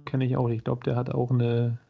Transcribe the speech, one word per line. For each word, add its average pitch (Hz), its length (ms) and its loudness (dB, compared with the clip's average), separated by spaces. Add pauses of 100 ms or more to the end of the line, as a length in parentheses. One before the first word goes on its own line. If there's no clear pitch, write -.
kenne 131 180 0
ich 131 120 0
auch. 127 120 2
Ich 117 160 -4
glaub, 123 180 -4
der 127 140 0
hat 123 140 -2
auch 123 200 0
eine 120 480 2 (120)